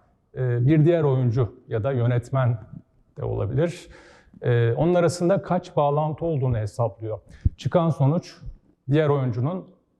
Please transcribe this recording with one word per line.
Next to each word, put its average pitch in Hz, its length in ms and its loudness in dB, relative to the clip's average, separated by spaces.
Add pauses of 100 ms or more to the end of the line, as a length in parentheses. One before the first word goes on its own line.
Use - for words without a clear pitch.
(360)
e, 123 320 0
bir 151 180 6
diğer 165 180 4
oyuncu 127 520 0 (120)
ya 110 160 -4
da 139 80 -2
yönetmen 123 680 0 (600)
de - 60 -10
olabilir, 113 680 -4 (520)
e, 117 320 2
onun 156 200 2
arasında 175 480 2
kaç - 340 -2
bağlantı 151 500 0
olduğunu 131 320 0
hesaplıyor. 107 600 -4 (380)
Çıkan 165 320 0
sonuç 143 460 0 (560)
diğer 151 180 2
oyuncunun 135 560 -2 (340)